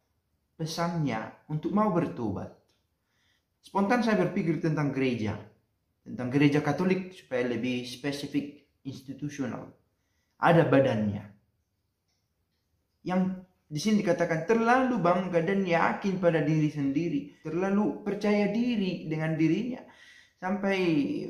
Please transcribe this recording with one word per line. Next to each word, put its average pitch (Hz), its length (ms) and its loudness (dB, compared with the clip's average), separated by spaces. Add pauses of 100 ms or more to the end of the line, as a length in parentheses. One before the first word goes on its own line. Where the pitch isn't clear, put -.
(600)
pesannya 160 880 -4
untuk 156 240 -4
mau 214 240 2
bertobat. 120 560 -4 (1120)
Spontan 202 400 0
saya 214 240 2
berpikir 160 320 -2
tentang 147 320 0
gereja. 113 480 -2 (640)
Tentang 123 240 -8
gereja 143 320 4
Katolik 185 560 -2
supaya 123 320 -4
lebih 123 400 -4
spesifik 143 720 -6 (240)
institusional. 127 880 -10 (640)
Ada 160 320 4
badannya. 113 560 2 (1800)
Yang 185 400 0 (200)
di 151 160 -6
sini 214 160 4
dikatakan, 170 480 0
"Terlalu 240 480 4
bangga 175 480 2
dan 196 240 0
yakin 185 560 0
pada 165 160 4
diri 151 320 2
sendiri. 147 720 -2
Terlalu 190 560 0
percaya 202 480 0
diri 208 640 -2
dengan 156 240 -2
dirinya. 170 480 0 (560)
Sampai 196 400 -2 (500)